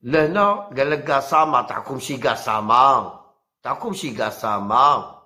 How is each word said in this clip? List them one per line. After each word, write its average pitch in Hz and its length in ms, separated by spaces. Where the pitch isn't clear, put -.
لهنا 160 500
قال 143 380
لك: 151 220
"قاسامة"، 147 500
تعكم - 380
شي 139 180
قاسامة، 113 1000
تعكم 165 300
شي 131 280
قاسامة. 110 1040